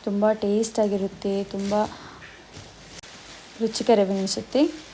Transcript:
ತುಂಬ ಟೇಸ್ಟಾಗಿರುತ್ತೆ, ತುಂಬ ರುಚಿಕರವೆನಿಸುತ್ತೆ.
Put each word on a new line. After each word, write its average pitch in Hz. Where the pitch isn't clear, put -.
ತುಂಬ 208
ಟೇಸ್ಟಾಗಿರುತ್ತೆ, 202
ತುಂಬ 196
ರುಚಿಕರವೆನಿಸುತ್ತೆ. 208